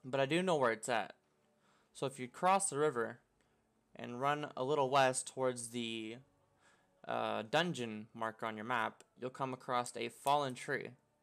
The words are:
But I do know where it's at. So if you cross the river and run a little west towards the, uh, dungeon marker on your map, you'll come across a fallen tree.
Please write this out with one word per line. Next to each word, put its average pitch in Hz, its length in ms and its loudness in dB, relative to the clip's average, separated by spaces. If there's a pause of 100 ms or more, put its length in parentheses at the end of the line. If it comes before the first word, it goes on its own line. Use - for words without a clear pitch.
But 135 160 -2
I 135 60 4
do 165 160 2
know 180 140 4
where 127 140 6
it's 110 180 -2
at. 113 260 0 (760)
So - 140 -4
if 131 140 -6
you 127 80 -6
cross 190 420 2
the 139 80 -4
river 123 400 0 (800)
and 120 240 -8
run 147 360 0
a 127 60 -2
little 135 280 2
west 131 360 4
towards 123 440 -2
the, 113 460 -6 (920)
uh, 110 420 -2
dungeon 120 640 -2
marker 113 320 -4
on 110 100 -4
your 107 80 -8
map, 113 380 0 (180)
you'll 127 100 -4
come 131 220 -4
across 123 440 -4
a 117 120 -4
fallen 139 460 0
tree. 123 360 -6 (320)